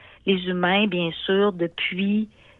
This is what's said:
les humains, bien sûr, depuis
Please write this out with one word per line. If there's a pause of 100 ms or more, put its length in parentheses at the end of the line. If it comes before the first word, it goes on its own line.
(260)
les
humains,
bien (140)
sûr,
depuis (320)